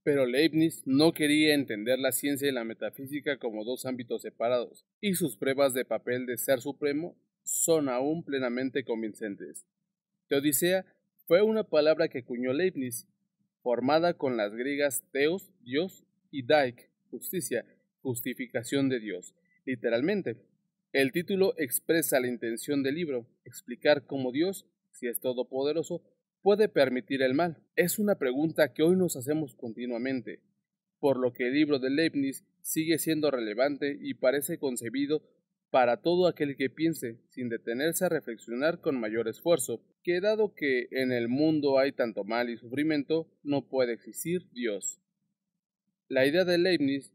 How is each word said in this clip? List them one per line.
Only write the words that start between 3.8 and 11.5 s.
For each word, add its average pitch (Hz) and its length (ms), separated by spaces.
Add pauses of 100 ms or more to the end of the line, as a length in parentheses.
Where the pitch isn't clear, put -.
ámbitos 120 380
separados, 113 640 (120)
y 202 140
sus 170 240
pruebas 131 380
de 123 100
papel 123 400
de 120 120
ser 131 240
supremo 143 600 (220)
son 156 460
aún 143 340
plenamente 131 600
convincentes. 107 840 (640)
Teodicea 151 560 (420)
fue 175 140
una 220 240